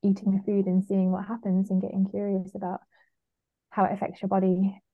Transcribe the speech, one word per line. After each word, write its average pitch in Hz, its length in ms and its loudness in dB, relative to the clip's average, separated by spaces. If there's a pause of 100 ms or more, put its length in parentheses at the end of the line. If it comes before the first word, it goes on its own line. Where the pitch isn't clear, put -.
eating 196 240 2
the 190 120 0
food 202 240 0
and 185 180 2
seeing 190 260 2
what 190 140 -2
happens 196 460 -2
and 185 100 2
getting 190 260 0
curious 196 460 -4
about 190 280 -6 (920)
how 196 140 2
it - 80 0
affects - 280 -8
your 190 80 -4
body, 190 500 2 (140)